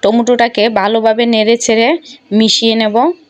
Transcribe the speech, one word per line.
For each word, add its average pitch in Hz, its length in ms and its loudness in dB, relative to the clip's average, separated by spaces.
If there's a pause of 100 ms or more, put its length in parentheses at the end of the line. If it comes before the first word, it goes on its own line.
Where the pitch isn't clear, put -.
টমেটোটাকে 233 680 0
ভালোভাবে 220 560 0
নেড়ে 226 320 0
ছেড়ে 233 400 0 (340)
মিশিয়ে 220 440 0
নেব। 226 360 0 (180)